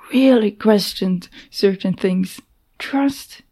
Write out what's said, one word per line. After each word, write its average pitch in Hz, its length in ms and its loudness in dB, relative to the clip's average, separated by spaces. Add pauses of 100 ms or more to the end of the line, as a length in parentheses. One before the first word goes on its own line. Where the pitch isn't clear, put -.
(120)
really 247 400 4
questioned 190 760 0 (220)
certain 190 440 -2
things? 185 460 -4 (380)
Trust? - 720 -4